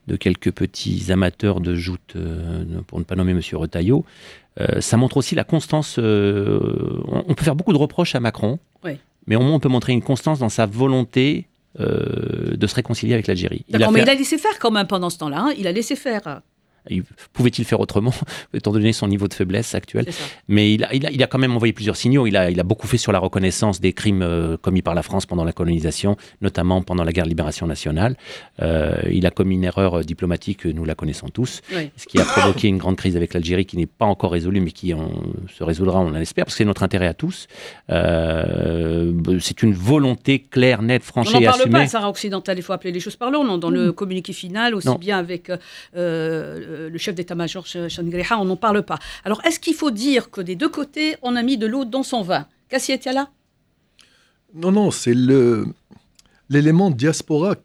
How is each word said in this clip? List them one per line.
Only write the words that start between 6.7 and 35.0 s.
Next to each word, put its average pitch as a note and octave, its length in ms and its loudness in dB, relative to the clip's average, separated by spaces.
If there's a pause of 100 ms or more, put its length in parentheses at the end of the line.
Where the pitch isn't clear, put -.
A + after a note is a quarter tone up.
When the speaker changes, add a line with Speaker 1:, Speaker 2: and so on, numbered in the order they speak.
Speaker 1:
on, - 180 0
on D#3+ 80 2
peut - 100 -4
faire D3 120 2
beaucoup F3 160 2
de C#3 60 6
reproches D#3 360 0
à B2+ 60 2
Macron, A2+ 400 0 (240)
Speaker 2:
Oui. E3 80 -8 (340)
Speaker 1:
mais G#2+ 80 2
au A#2 60 6
moins C#3+ 140 4
on D3 60 4
peut C#3+ 80 2
montrer B2+ 240 2
une A#2 100 4
constance C#3 360 0
dans A#2+ 100 0
sa A2+ 180 0
volonté, C3 800 2 (320)
euh, - 800 -2
de G#2+ 100 0
se - 80 -2
réconcilier A#2 400 -2
avec G#2+ 140 0
l'Algérie. F2+ 400 -2
Il A3 80 -2
a - 20 4
Speaker 2:
D'accord, A3 140 6
mais A3+ 80 6
Speaker 1:
fait A3+ 60 6
Speaker 2:
il C4+ 40 6
a C#4 40 6
laissé C#4 240 -2
faire G#4 200 -2
quand A#3 140 0
même G3+ 160 0
pendant F3+ 220 -2
ce - 80 -10
temps-là, D3+ 220 -6
hein, C#4 160 0
il G3 120 -4
a F3 40 -2
laissé A3+ 240 -2
faire. G3+ 460 -6 (460)
Speaker 1:
Il, F#2 140 -2 (320)
pouvait-il B2 320 0
faire A2 120 0
autrement, G#2+ 360 0 (200)
<laughs> - 200 -16
étant - 180 -2
donné A2 220 4
son G#2+ 120 -2
niveau G2+ 220 0
de - 60 -8
faiblesse G2 400 -2
actuel ? G#2+ 320 -4
Speaker 2:
C'est F3 60 -10
ça. D3 120 -10 (240)
Speaker 1:
Mais G#2 240 6
il G#2+ 100 2
a, - 120 -4
il C3+ 120 0
a, D3 40 -2
il C3+ 120 0
a C3 40 2
quand - 120 -4
même B2+ 160 2
envoyé A2+ 200 2
plusieurs G#2 200 -4
signaux. B2+ 320 2
Il G2+ 120 2
a, F2+ 120 4
il F2 80 0
a F2 40 2
beaucoup G#2 240 0
fait A#2 100 0
sur A2 160 0
la F#2 60 4
reconnaissance F#2 640 0
des F#2 100 4
crimes, G2 300 0
euh, E2+ 340 0
commis F#2 240 0
par E2+ 140 0
la E2 80 0
France F#2+ 240 -4
pendant F2 180 -2
la E2+ 80 -2
colonisation, E2+ 640 0 (240)
notamment F#2 400 0
pendant F2+ 240 -2
la E2+ 80 0
guerre E2+ 140 0
de - 20 -2
libération D#2+ 380 -2
nationale. E2 500 -2 (460)
Euh, E2 360 0 (140)
il F2+ 140 2
a F2 40 2
commis F#2+ 260 0
une F#2 80 0
erreur, F2+ 340 2
euh, D#2+ 40 -2
diplomatique, E2+ 640 -4
nous D#2+ 220 -2
la D#2 80 -2
connaissons D2 340 -6
tous, - 320 -4 (160)
Speaker 2:
Oui. D3+ 220 -6
Speaker 1:
ce - 80 -18
qui - 120 0
a - 60 6
provoqué F#3+ 440 2
une F#2+ 100 2
grande F#2 180 0
crise F#2 180 0
avec E2+ 200 0
l'Algérie F2+ 320 0
qui - 100 -10
n'est E2+ 80 0
pas - 220 -2
encore F#2+ 260 0
résolue, F2+ 300 0
mais D#2+ 100 -2
qui F2 220 -4
en, D#2+ 160 -4 (440)